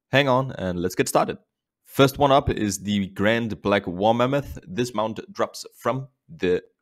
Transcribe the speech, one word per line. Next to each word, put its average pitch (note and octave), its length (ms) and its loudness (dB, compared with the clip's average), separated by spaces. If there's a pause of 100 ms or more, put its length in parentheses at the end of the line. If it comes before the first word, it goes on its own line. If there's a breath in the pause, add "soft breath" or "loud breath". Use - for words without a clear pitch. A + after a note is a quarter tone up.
(120)
hang C#3 180 4
on C3 220 2
and F2+ 300 -4
let's F#2 140 -2
get - 140 0
started. - 300 0 (440)
First - 360 2
one C#3+ 120 4
up C#3+ 180 4
is G2 340 -2
the G2+ 240 0
Grand G#2+ 540 -2
Black G2+ 260 0
War G2 260 0
Mammoth. C3 540 -2
This A#2+ 260 -4
mount G#2+ 260 -6 (140)
drops - 320 -6 (100)
from C3 320 -4 (220)
the F2 340 0 (180)